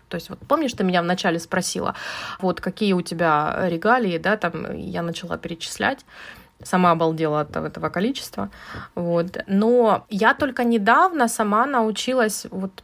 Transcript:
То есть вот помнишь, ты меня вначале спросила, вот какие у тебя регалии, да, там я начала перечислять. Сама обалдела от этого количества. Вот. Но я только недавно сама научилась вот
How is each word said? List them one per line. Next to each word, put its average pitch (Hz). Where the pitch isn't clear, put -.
То 180
есть -
вот -
помнишь, 285
ты 220
меня 180
вначале 175
спросила, -
вот 180
какие 196
у 180
тебя 165
регалии, 190
да, 185
там 165
я 175
начала 170
перечислять. -
Сама 180
обалдела 160
от -
этого 156
количества. 202
Вот. 170
Но 214
я 214
только 262
недавно 240
сама 220
научилась 233
вот 190